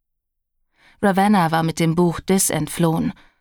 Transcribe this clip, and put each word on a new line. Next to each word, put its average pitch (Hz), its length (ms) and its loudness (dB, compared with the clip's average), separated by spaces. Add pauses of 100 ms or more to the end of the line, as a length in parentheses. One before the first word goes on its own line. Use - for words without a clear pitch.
(1000)
Ravenna 196 500 2
war 165 120 0
mit 160 160 -4
dem 165 160 0
Buch 175 260 0
Dis 190 280 0
entflohen, 160 640 -2 (280)